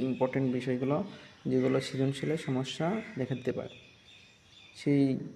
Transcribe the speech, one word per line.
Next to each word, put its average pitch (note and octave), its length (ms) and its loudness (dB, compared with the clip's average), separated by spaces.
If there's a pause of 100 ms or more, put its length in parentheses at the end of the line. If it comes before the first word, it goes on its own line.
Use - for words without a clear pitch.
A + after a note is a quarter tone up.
ইম্পর্টেন্ট C3 380 2 (100)
বিষয়গুলো C3 400 0 (540)
যেগুলো C3 260 4 (100)
সৃজনশীলের C#3 600 0
সমস্যা C3+ 400 -2 (320)
দেখা C3 200 -2
দিতে - 180 -2
পারে, - 160 -6 (1080)
সেই C#3+ 220 6 (340)